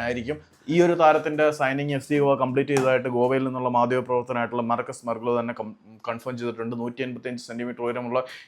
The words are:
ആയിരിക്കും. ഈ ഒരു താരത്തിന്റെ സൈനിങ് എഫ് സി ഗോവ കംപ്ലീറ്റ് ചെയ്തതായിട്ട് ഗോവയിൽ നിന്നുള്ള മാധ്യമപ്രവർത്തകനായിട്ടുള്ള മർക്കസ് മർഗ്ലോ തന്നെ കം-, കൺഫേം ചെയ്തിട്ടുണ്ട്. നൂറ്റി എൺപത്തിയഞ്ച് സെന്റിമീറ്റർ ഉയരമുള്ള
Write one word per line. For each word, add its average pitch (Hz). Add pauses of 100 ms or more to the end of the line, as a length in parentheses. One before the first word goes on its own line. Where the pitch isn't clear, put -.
ആയിരിക്കും. 123 (300)
ഈ 156
ഒരു 175
താരത്തിന്റെ 156
സൈനിങ് 143
എഫ് 127
സി 147
ഗോവ 139
കംപ്ലീറ്റ് 135
ചെയ്തതായിട്ട് 131
ഗോവയിൽ 127
നിന്നുള്ള 127
മാധ്യമപ്രവർത്തകനായിട്ടുള്ള 120
മർക്കസ് 117
മർഗ്ലോ 117
തന്നെ 117
കം-, 110 (340)
കൺഫേം 120
ചെയ്തിട്ടുണ്ട്. 117
നൂറ്റി 120
എൺപത്തിയഞ്ച് 123
സെന്റിമീറ്റർ 120
ഉയരമുള്ള 120 (280)